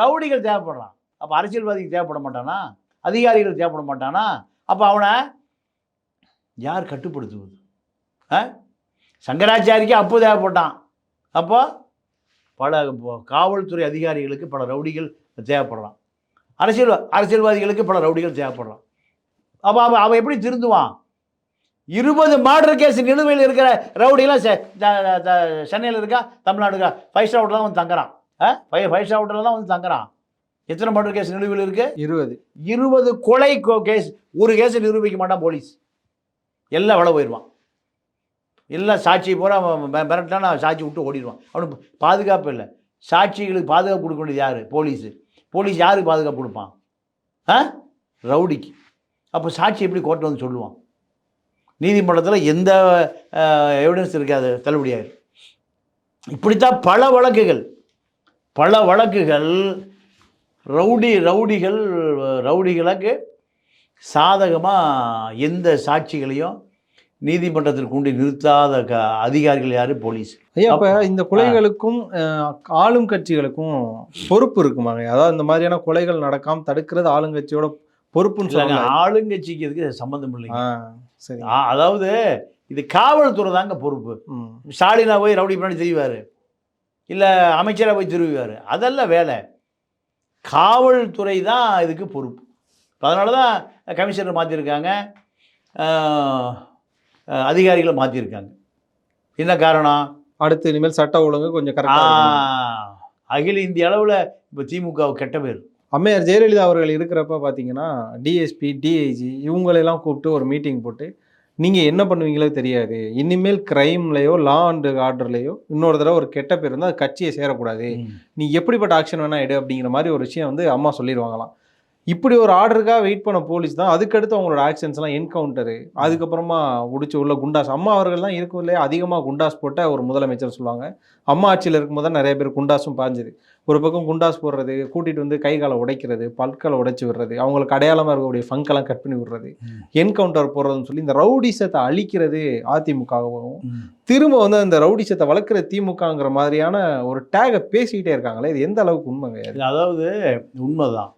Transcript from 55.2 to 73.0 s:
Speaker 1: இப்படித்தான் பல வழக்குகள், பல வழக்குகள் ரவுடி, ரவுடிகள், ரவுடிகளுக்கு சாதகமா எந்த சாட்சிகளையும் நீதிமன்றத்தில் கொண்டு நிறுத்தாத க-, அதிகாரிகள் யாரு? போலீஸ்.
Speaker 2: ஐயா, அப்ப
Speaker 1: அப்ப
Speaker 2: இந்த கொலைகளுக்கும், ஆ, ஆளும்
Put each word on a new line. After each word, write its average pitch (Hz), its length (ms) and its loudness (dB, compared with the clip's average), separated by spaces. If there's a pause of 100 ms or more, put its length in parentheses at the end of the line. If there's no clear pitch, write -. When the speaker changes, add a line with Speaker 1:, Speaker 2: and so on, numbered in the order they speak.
Speaker 1:
இப்படித்தான் 247 540 2
பல 226 280 6
வழக்குகள், 220 600 4 (840)
பல 196 300 4
வழக்குகள் 180 680 2 (1160)
ரவுடி, 214 520 2
ரவுடிகள், 196 600 0 (640)
ரவுடிகளுக்கு 180 720 0 (960)
சாதகமா 180 600 2 (600)
எந்த 160 500 0
சாட்சிகளையும் 151 800 -4 (520)
நீதிமன்றத்தில் 151 720 -2
கொண்டு 139 240 -2
நிறுத்தாத 139 760 2
க-, 110 340 -2
அதிகாரிகள் 139 500 0
யாரு? 123 280 0
போலீஸ். 113 400 -8 (160)
Speaker 2:
ஐயா, 214 200 4
அப்ப 196 160 4
Speaker 1:
அப்ப 202 160 2
Speaker 2:
இந்த 190 260 -2
கொலைகளுக்கும், 214 840 0
ஆ, 151 460 -4
ஆளும் 208 460 2